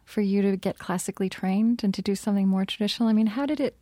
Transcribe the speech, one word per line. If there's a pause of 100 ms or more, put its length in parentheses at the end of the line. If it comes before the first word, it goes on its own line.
for
you
to
get
classically
trained
and
to
do
something
more
traditional.
I
mean,
how
did
it